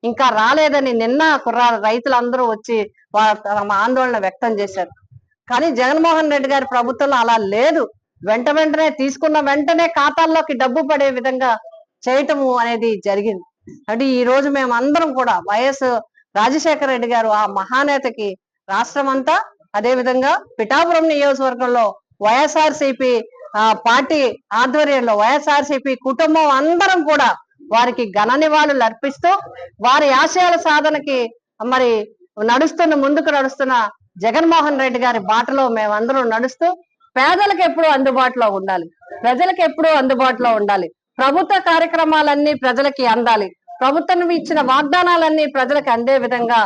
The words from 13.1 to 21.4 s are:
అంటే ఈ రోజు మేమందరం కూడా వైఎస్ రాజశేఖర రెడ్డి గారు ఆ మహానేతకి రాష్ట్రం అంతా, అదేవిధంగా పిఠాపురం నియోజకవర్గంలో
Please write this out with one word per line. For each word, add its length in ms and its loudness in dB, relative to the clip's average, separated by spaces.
అంటే 140 -2
ఈ 20 0
రోజు 160 2
మేమందరం 520 0
కూడా 160 0
వైఎస్ 360 -2
రాజశేఖర 600 0
రెడ్డి 200 -4
గారు 140 0
ఆ 20 0
మహానేతకి 680 -2
రాష్ట్రం 420 -2
అంతా, 220 0
అదేవిధంగా 580 0
పిఠాపురం 480 2
నియోజకవర్గంలో 720 0